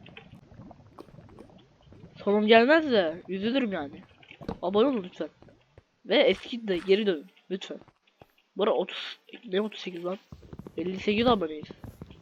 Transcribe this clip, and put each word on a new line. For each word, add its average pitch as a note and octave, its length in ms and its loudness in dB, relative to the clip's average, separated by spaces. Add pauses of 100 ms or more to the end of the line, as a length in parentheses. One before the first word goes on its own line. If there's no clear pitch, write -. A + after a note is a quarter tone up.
(2250)
Sorun G#3+ 240 2
gelmez C4 440 6
de F3+ 380 0
üzülürüm G#3+ 440 -2
yani. D#3 300 -10 (580)
Abone G3+ 260 2
olun A#3+ 160 -2
lütfen. F3 260 -10 (760)
Ve G#3 120 2
eski A3+ 500 2
de F#3 100 0
geri F#3+ 280 2
dönün F#3 220 -2 (220)
lütfen. - 300 -10 (800)
Bu - 60 2
ara G#3+ 80 2
otuz, - 480 -4 (260)
ne G3 160 -2
otuz G#3+ 180 -6
sekiz F3 260 -10
lan? F#3 140 -6 (580)
Elli F#3 220 -6
sekiz G#3+ 280 2
aboneyiz. D#3+ 400 0 (540)